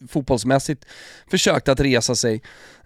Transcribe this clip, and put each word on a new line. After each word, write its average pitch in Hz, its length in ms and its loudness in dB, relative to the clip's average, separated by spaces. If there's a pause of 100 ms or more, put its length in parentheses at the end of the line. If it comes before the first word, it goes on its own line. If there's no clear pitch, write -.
fotbollsmässigt 131 760 -2 (460)
försökt 175 380 0
att 135 120 2
resa 127 340 2
sig 113 280 -2 (440)